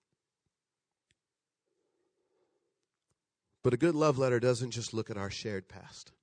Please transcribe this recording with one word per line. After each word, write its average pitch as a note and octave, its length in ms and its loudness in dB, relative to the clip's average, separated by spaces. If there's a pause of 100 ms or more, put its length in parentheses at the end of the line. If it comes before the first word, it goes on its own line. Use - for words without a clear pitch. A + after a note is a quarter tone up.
(3750)
But B2 100 4
a - 20 2
good D#3+ 200 2
love D3+ 200 4
letter B2+ 220 2
doesn't B2 320 2
just A2+ 240 -8
look A2+ 160 -4
at G#2 60 -8
our G2 120 -4
shared G2 400 -8
past. - 440 -20 (100)